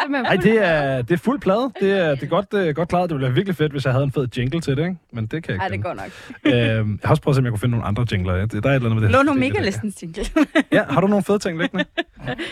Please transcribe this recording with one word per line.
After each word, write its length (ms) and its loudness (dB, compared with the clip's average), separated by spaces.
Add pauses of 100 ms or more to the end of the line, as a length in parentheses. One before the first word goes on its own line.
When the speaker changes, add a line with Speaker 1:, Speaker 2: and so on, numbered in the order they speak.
Speaker 1:
simpelthen 220 -2
Speaker 2:
Ej, 100 2
Speaker 1:
fuld 60 0
Speaker 2:
det 100 6
Speaker 1:
plade. 120 4
Speaker 2:
er, 380 2
det 120 0
er 40 4
fuld 220 -2
plade. 400 0
Det 120 2
er, 220 2
det 80 -6
er 40 -6
godt, 280 0
øh, 200 0
godt 140 -2
klaret. 220 0
Det 40 -4
ville 120 -2
være 80 0
virkelig 220 0
fedt, 160 0
hvis 120 -4
jeg 80 0
havde 120 2
en 80 -2
fed 240 -2
jingle 240 -2
til 160 -2
det, 60 0
ikke? 140 -4 (160)
Men 140 -6
det 180 -6
kan 100 -4
jeg 60 -4
Speaker 3:
Ej, 60 -2
Speaker 2:
ikke 220 -4
Speaker 3:
det 80 -6
Speaker 2:
finde. 140 -12 (340)
Speaker 3:
går 100 4
nok. 240 2
Speaker 2:
Øhm, 120 0 (120)
jeg 20 -4
har 60 2
også 120 2
prøvet 120 0
at 20 2
se, 40 4
om 40 2
jeg 80 -2
kunne 60 -2
finde 120 0
nogle 160 -2
andre 260 0
jingler. 340 0
Det, 160 -4
der 80 2
er 20 4
et 40 4
eller 140 0
andet 0 -
med 180 2
det 80 2
her 80 6
Speaker 3:
Lån 20 2
Speaker 2:
system, 100 2
Speaker 3:
Omega 120 2
Speaker 2:
det 100 -2
der. 60 -2
Speaker 3:
Listens 380 -6
jingle. 220 -8 (280)
<laughs> 200 0
Speaker 2:
Ja, 160 4
har 120 0
du 60 4
nogle 180 2
fede 140 2
ting 200 -4
liggende? 260 -2 (680)